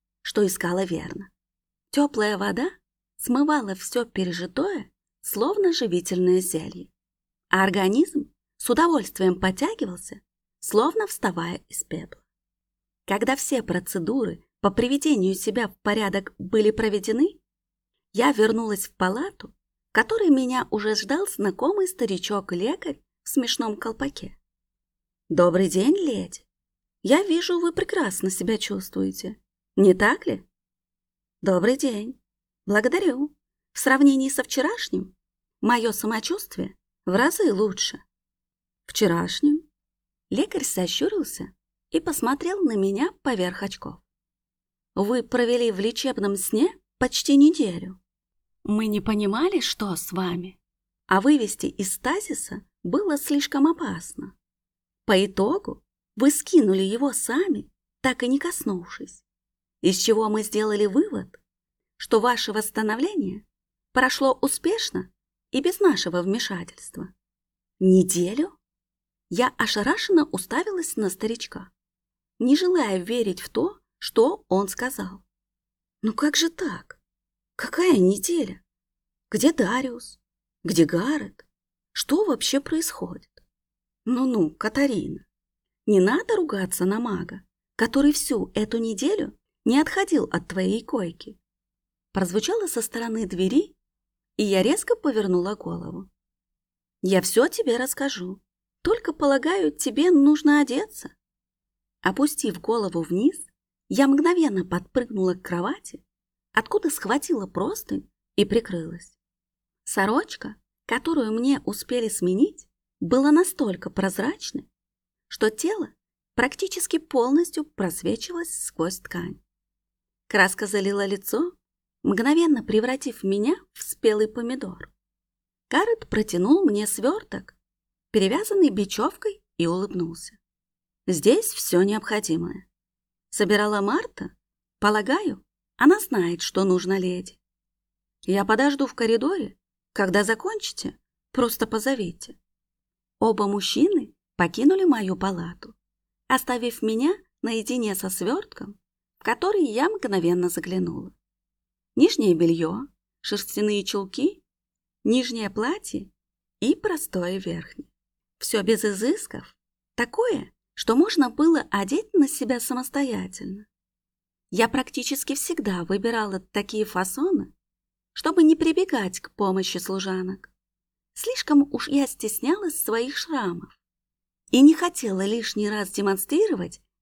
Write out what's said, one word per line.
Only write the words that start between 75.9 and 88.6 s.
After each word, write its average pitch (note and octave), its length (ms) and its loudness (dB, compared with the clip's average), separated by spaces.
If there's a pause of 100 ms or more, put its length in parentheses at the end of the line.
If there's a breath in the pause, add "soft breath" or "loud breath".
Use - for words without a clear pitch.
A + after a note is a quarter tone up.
"Ну G#3+ 120 -2
как D4 220 0
же E4 140 0
так? C#4+ 500 -8 (560)
Какая E4 420 2
неделя? G3 640 0 (720)
Где C4+ 220 4
Дариус? B3 640 -4 (460)
Где E3 180 4
Гаррет? G3+ 640 -2 (480)
Что F#4 320 0
вообще C4+ 340 0
происходит?" A3+ 720 -6 (800)
"Ну-ну, A#3+ 420 0
Катарина, A3+ 720 -2 (600)
не G#3 140 6
надо D#4+ 380 2
ругаться G3+ 480 -2
на G3+ 160 0
мага, F#3+ 400 -6 (340)
который C#4 380 4
всю G#3 420 -4
эту G#3+ 220 -2